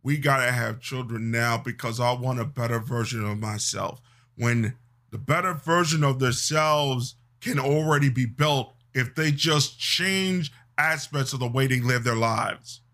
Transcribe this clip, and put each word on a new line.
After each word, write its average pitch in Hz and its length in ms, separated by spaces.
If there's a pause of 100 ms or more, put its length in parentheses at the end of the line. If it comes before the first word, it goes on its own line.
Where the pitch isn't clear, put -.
We 143 160
gotta 135 340
have 117 280
children 117 500
now 117 300
because 117 400
I 123 140
want 127 260
a 117 60
better 117 340
version 113 440
of 104 140
myself." 104 640 (360)
When 117 380 (360)
the - 80
better 180 340
version 160 500
of 135 140
themselves 135 960 (260)
can 151 180
already 143 500
be 127 160
built 139 480 (200)
if 127 200
they 156 180
just 147 460
change 185 720 (280)
aspects 147 540
of 127 80
the 123 60
way 131 200
they 127 120
live 123 260
their 117 100
lives. 113 680 (120)